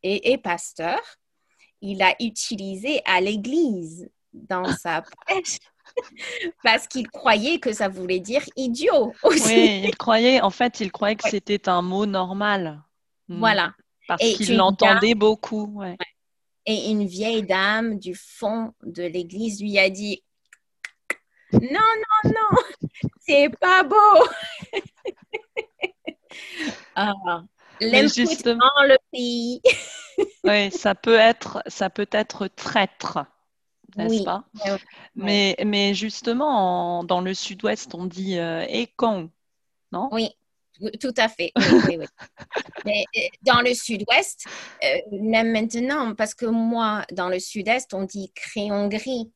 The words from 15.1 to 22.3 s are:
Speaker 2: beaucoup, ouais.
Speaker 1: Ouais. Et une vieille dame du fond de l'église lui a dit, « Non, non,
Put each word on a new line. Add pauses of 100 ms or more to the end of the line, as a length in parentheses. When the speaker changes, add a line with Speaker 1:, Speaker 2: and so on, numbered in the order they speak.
Speaker 2:
beaucoup, (100)
ouais.
Speaker 1:
Ouais. (680)
Et
une
vieille
dame
du
fond (100)
de
l'église
lui
a
dit, « (1300)
Non,
non,